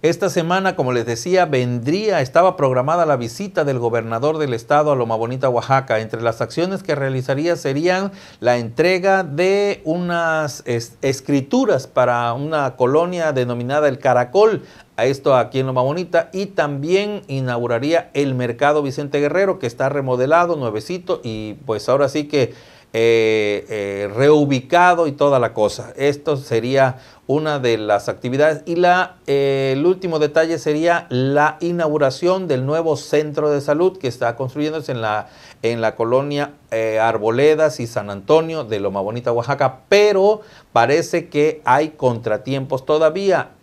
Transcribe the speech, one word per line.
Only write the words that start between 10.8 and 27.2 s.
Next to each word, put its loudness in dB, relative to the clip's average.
escrituras 0
para 0
una -4
colonia 2
denominada 0
El -2
Caracol, 2
a 0
esto 0
aquí 0
en -2
Loma 0
Bonita, -2
y -6
también -2
inauguraría -2
el 0
mercado 0
Vicente -4
Guerrero, 0
que -6
está -2
remodelado, 0
nuevecito, -6
y -8
pues -4
ahora 2
sí -2
que... 0
Eh, 2
eh, -6
reubicado 4
y -4
toda 2
la 0
cosa. -2
Esto -2
sería 0